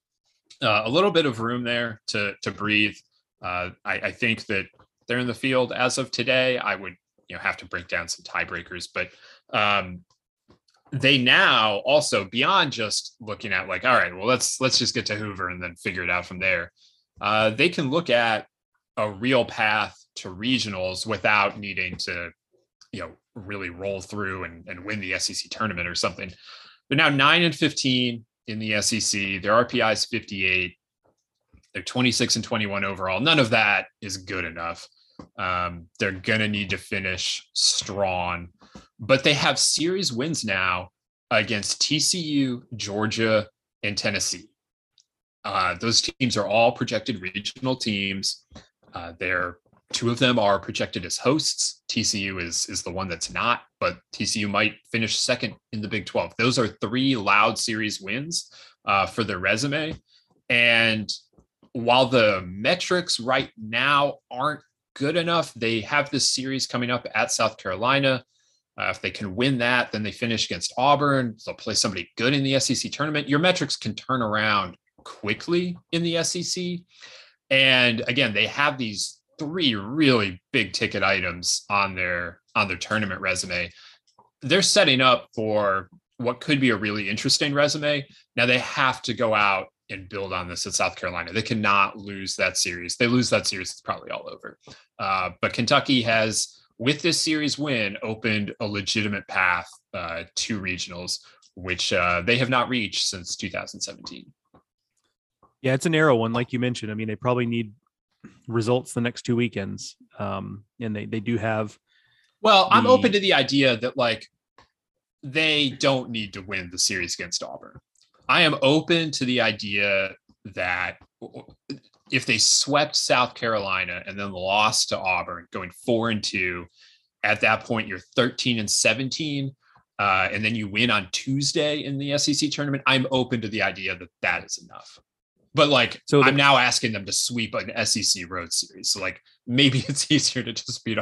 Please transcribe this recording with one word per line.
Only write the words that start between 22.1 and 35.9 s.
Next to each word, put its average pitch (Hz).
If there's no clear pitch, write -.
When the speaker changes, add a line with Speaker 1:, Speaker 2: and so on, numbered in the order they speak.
Speaker 1:
you 101
know, 80
really 98
roll 95
through 95
and, 82
and 90
win 107
the 92
S 90
E 98
C -
tournament 90
or 87
something. 95
They're 139
now 156
nine 147
and 160
fifteen 127
in 107
the 110
S 104
E 113
C. 98
Their 101
R 120
P 120
I 110
is 104
fifty-eight. 92
They're 92
twenty-six 123
and 110
twenty-one 101
overall. 95
None 156
of 117
that 104
is 95
good 92
enough. 85
Um, 90